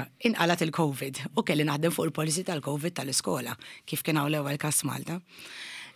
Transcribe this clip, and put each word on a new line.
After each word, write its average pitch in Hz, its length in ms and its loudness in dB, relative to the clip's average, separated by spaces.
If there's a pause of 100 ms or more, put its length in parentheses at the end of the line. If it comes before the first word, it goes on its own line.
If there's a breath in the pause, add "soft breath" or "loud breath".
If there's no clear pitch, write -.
(280)
inqalat 175 380 4
il-covid. 139 560 0 (180)
U 226 80 0
kelli 151 160 4
naħdem 156 320 2
fuq 160 140 2
il-policy 156 340 0
tal-covid 151 540 -2
tal-iskola, 131 560 -2 (340 loud breath)
kif - 160 -4
kien 156 160 4
hawn 147 140 2
l-ewwel 147 260 0
każ 151 240 2
Malta. 147 380 -4 (760 loud breath)